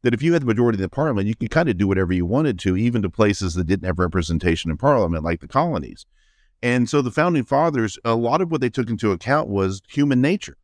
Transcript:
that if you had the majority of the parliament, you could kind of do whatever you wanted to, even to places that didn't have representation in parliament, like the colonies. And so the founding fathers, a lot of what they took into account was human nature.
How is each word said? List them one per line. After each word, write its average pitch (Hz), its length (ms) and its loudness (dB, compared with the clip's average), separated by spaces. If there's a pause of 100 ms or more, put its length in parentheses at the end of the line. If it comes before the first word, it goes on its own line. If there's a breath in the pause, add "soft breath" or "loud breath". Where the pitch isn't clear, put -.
that 123 100 2
if 117 80 -2
you 165 140 2
had 160 80 2
the 131 40 -2
majority 113 300 2
of 95 60 -2
the 92 80 -2
parliament, 127 360 -2
you 110 80 0
could - 160 -6
kind 165 160 2
of 104 120 0
do 98 100 2
whatever 95 240 0
you 87 140 0
wanted 120 320 0
to, 92 180 0
even 117 240 0
to 98 80 -2
places 98 460 0
that 90 120 -2
didn't 90 200 0
have 90 120 -2
representation 82 720 0
in 78 60 -4
parliament, 95 480 0
like 85 160 -2
the - 80 -18
colonies. 143 560 -4 (580)
And 123 280 0
so 147 100 2
the 123 100 -2
founding 156 340 0
fathers, 139 600 0
a 117 120 2
lot 120 260 0
of 165 100 -4
what 165 80 0
they 127 80 0
took 117 220 -2
into 107 220 0
account 139 360 0
was 98 400 0
human 143 320 2
nature. 147 440 -2